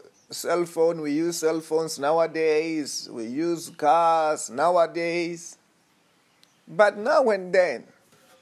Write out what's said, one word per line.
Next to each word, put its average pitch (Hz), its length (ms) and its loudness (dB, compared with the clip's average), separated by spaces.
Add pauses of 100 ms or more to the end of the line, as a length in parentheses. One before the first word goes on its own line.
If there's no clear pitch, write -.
(300)
cell 170 360 -2
phone, 165 360 0
we 147 100 -4
use 165 280 -2
cell 160 220 0
phones 160 380 -4
nowadays, 160 1120 0
we 117 140 -8
use 156 520 -4
cars 160 720 2
nowadays. 170 1080 0 (1120)
But 202 300 4
now 262 320 2
and 185 240 -2
then, 165 300 2 (580)